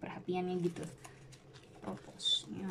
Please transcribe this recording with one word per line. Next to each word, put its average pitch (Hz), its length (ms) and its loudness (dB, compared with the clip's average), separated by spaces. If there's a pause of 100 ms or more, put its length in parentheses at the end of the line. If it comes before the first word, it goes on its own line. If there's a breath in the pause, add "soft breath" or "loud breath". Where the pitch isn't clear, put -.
perhatiannya 180 560 2
gitu. 170 240 4 (960 loud breath)
Propose-nya - 920 2